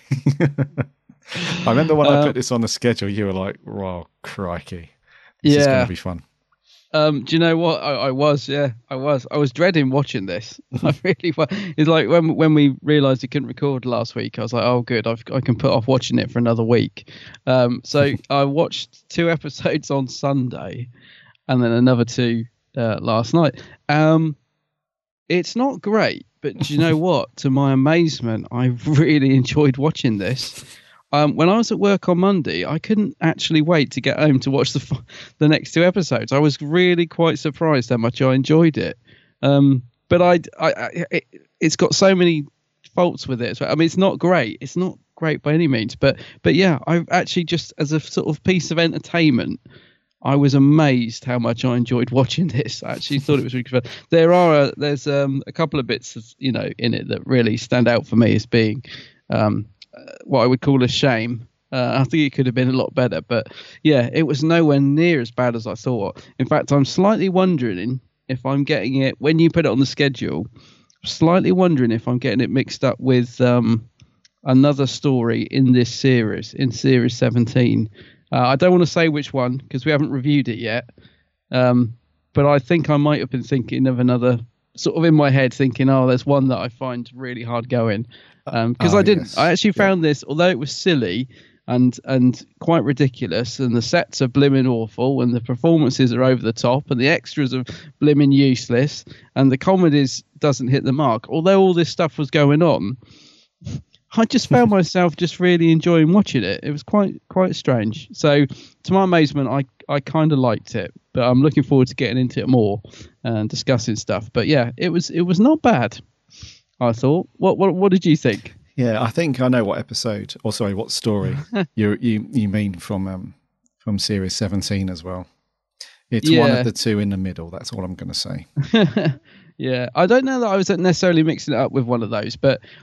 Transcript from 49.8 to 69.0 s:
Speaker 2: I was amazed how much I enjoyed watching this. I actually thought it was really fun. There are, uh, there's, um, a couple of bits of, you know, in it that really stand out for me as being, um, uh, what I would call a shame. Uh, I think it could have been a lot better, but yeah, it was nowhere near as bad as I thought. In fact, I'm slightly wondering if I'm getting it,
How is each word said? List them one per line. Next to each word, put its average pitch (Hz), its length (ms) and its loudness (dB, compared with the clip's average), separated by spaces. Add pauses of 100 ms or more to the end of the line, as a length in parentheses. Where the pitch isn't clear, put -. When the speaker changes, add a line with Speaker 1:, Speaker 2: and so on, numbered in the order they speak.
Speaker 2:
I 135 120 0
was 143 200 4
amazed 139 720 4
how 123 120 -2
much 117 260 -2
I 123 140 0
enjoyed 120 320 0
watching 131 380 0
this. - 340 -6
I 120 120 -10
actually 139 260 -6
thought 143 200 0
it - 40 -4
was 123 100 -8
really 123 160 -8
fun. 127 140 -2 (260)
There 165 240 6
are, 175 220 6
uh, 143 220 2
there's, 143 280 -4
um, 139 400 -2
a - 60 -14
couple 156 280 -4
of 120 60 -4
bits - 300 -6
of, 113 80 -16 (160)
you 131 120 -2
know, 104 180 -4 (100)
in 113 160 -2
it - 140 -6
that - 180 -6
really 117 300 2
stand 123 300 0
out 120 200 2
for 107 80 -4
me 110 200 4
as 110 120 -2
being, 110 360 0 (460)
um, 107 380 -2 (280)
uh, - 160 -20 (120)
what 123 180 0
I 120 60 4
would 127 140 2
call 139 220 2
a 123 40 2
shame. 120 600 -2 (240)
Uh, 123 280 -2
I 135 60 2
think 151 180 0
it 143 80 -2
could 131 160 -2
have 113 80 -2
been 127 140 0
a 131 40 0
lot - 220 -2
better, 110 260 0
but - 320 -4 (300)
yeah, 131 280 4
it 160 120 0
was 139 200 -2
nowhere 160 360 4
near 147 420 2
as 117 80 -8
bad 123 260 -2
as 113 120 -10
I 101 80 -8
thought. 110 440 -6 (200)
In 127 80 -2
fact, 147 240 0
I'm 143 120 6
slightly 190 460 0
wondering 131 720 0 (260)
if 127 160 -6
I'm 139 200 -2
getting 135 320 -2
it, 135 260 -2